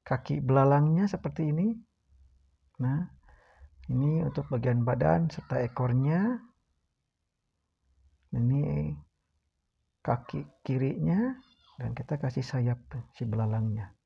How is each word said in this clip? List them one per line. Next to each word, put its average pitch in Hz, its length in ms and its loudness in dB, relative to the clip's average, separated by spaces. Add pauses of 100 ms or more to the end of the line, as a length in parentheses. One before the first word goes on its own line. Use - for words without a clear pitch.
kaki 139 400 -4
belalangnya 143 640 6
seperti 156 480 -2
ini. 208 240 0 (1040)
Nah, 135 240 0 (880)
ini 151 320 2
untuk 143 240 -4
bagian 120 320 0
badan 151 480 2
serta - 320 -4
ekornya. 143 800 0 (1900)
Ini 143 640 0 (1040)
kaki - 640 -6
kirinya. 160 720 0 (380)
Dan 117 160 -8
kita 127 320 -6
kasih 127 240 -4
sayap 123 320 -2 (400)
si 117 80 -6
belalangnya. 110 640 -2 (160)